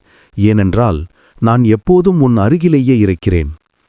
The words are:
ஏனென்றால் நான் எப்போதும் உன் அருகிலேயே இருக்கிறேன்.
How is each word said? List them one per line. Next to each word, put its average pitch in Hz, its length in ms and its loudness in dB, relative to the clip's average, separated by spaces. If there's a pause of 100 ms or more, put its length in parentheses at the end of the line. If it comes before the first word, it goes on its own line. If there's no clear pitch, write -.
(380)
ஏனென்றால் 101 600 0 (420)
நான் 117 220 0
எப்போதும் 175 580 0
உன் 123 160 2
அருகிலேயே 135 600 0
இருக்கிறேன். 90 540 -2 (380)